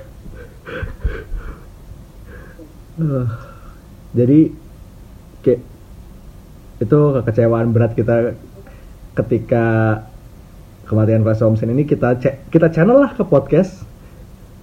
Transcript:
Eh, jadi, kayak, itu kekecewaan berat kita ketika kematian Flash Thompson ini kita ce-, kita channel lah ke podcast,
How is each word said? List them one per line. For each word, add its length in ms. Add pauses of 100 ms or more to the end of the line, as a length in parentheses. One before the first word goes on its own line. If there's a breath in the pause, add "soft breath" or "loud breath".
(3000 loud breath)
Eh, 340 (880 loud breath)
jadi, 280 (1000)
kayak, 200 (1160)
itu 200 (180)
kekecewaan 560
berat 240
kita 400 (760 loud breath)
ketika 500 (1200)
kematian 400
Flash 160
Thompson 320
ini 160
kita 320
ce-, 160 (160)
kita 160
channel 320
lah 160
ke 80
podcast, 560 (840 loud breath)